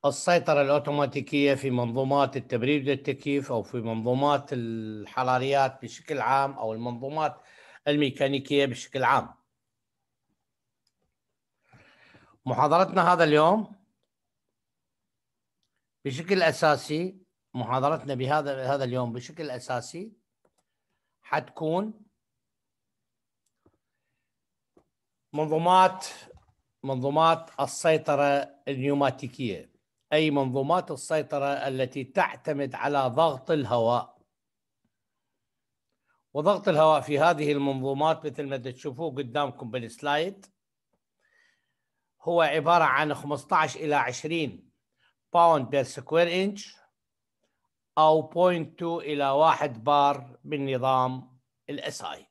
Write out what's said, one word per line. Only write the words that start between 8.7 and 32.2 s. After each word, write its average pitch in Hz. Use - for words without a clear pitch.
عام. 123
محاضرتنا 165
هذا 170
اليوم 160
بشكل 170
أساسي، 160
محاضرتنا 131
بهذا، 135
هذا 139
اليوم 123
بشكل 147
أساسي 127
حتكون 165
منظومات، 170
منظومات 143
السيطرة 143
النيوماتيكية، 131
أي 156
منظومات 139
السيطرة 143
التي 135
تعتمد 143